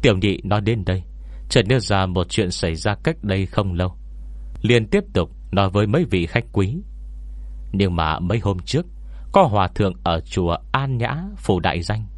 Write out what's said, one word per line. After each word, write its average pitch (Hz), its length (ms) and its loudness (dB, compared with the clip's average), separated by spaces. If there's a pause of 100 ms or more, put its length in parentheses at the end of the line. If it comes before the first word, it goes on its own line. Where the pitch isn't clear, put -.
Tiểu 110 140 6
nhị 95 280 2
nói 107 160 2
đến 104 240 0
đây, 92 180 0 (460)
chợt 120 200 4
nhớ 127 100 4
ra 98 280 2
một 90 220 0
chuyện 95 220 0
xảy 85 240 0
ra 101 200 0 (100)
cách 160 180 0
đây 98 240 0
không 98 260 -2
lâu, 87 240 0 (680)
liền 113 240 4
tiếp 196 180 2 (100)
tục 87 160 0 (220)
nói 98 180 4
với 101 160 4
mấy 143 180 2
vị 90 220 0
khách 117 260 -2
quý: 104 240 0 (960)
"Nhưng 95 240 2
mà 78 220 2
mấy 92 200 0
hôm 101 200 0
trước, 143 280 -2 (460)
có 196 100 8
hòa 104 320 4
thượng 98 180 2 (120)
ở 82 160 2
chùa 85 360 0 (160)
An 135 260 0
Nhã, 120 180 -2 (200)
phủ - 240 0
Đại 85 220 0
Danh 104 240 -4 (120)